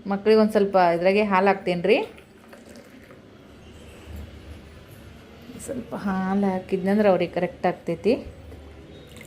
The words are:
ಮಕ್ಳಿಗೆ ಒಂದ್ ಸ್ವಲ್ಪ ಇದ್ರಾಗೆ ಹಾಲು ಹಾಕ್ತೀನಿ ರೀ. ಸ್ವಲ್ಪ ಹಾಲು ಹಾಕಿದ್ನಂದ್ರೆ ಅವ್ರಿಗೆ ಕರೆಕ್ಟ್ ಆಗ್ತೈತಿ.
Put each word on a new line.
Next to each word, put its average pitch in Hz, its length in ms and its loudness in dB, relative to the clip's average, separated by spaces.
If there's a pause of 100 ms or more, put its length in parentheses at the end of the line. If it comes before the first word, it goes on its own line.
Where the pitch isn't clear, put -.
ಮಕ್ಳಿಗೆ 202 320 2
ಒಂದ್ 214 120 4
ಸ್ವಲ್ಪ 196 240 2
ಇದ್ರಾಗೆ 180 480 4
ಹಾಲು 196 240 2
ಹಾಕ್ತೀನಿ 185 340 0
ರೀ. 254 260 2 (3500)
ಸ್ವಲ್ಪ - 300 -10
ಹಾಲು 190 560 -2
ಹಾಕಿದ್ನಂದ್ರೆ 190 580 0
ಅವ್ರಿಗೆ 175 240 0
ಕರೆಕ್ಟ್ 175 320 -4
ಆಗ್ತೈತಿ. 175 480 -2 (1120)